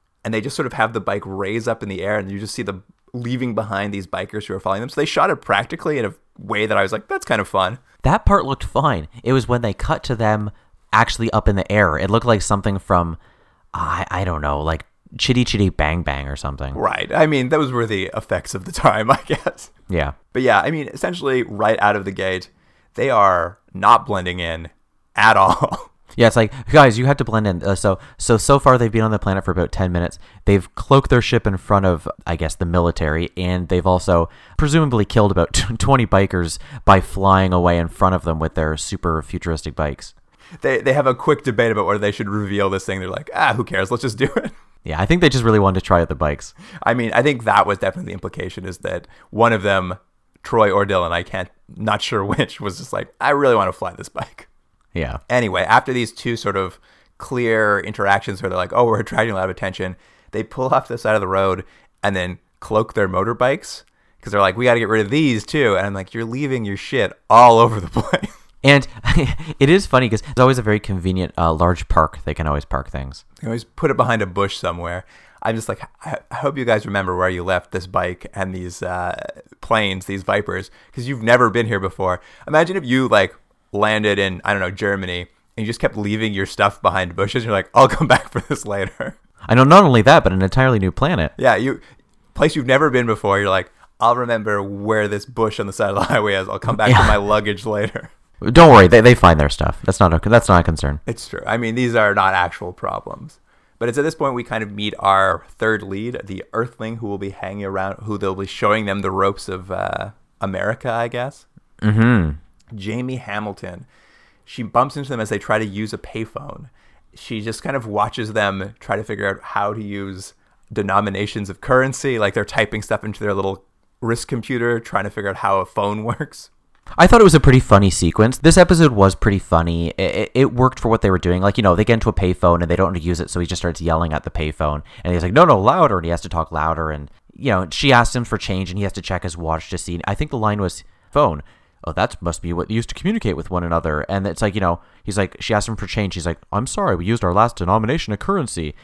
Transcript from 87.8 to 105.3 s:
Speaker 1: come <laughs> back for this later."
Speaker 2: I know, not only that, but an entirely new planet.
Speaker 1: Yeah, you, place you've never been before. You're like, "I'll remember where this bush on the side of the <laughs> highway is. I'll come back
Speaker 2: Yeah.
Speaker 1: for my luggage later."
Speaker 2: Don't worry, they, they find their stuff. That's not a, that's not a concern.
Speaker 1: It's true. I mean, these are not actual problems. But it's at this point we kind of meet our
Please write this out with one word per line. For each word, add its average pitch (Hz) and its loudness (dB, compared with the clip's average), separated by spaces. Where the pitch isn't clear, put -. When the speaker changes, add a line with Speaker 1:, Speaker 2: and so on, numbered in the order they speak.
Speaker 1:
come - -2
<laughs> 127 4
back - 0
for - -8
this - -8
later." 101 -8
Speaker 2:
I 117 4
know, 131 10
not 175 10
only 123 6
that, 160 6
but 92 2
an 95 0
entirely 123 2
new 95 0
planet. 131 -2
Speaker 1:
Yeah, 123 4
you, 123 -2
place 156 2
you've 131 -4
never 135 4
been 123 2
before. 101 0
You're 101 0
like, 92 -2
"I'll 117 4
remember 110 -2
where 101 -2
this 101 -6
bush 113 -4
on 101 -4
the 98 -8
side 104 -2
of 98 -4
the - 0
<laughs> - -2
highway 107 0
is. 95 -2
I'll 101 -8
come 117 -4
back 107 2
Speaker 2:
Yeah. 107 6
Speaker 1:
for 98 4
my 107 4
luggage 104 -2
later." 107 -6
Speaker 2:
Don't 151 10
worry, 98 12
they, 120 10
they 120 10
find 82 8
their 71 4
stuff. - -4
That's - 0
not 90 4
a, 82 0
that's 113 6
not 90 8
a - -12
concern. 73 -2
Speaker 1:
It's - -10
true. - -12
I 110 -2
mean, 113 -4
these 123 0
are 107 4
not 95 2
actual 90 -2
problems. - -12
But 117 -4
it's 120 -2
at 143 2
this 156 -4
point 139 -2
we 120 -6
kind 110 -8
of 104 -12
meet 104 -6
our 95 2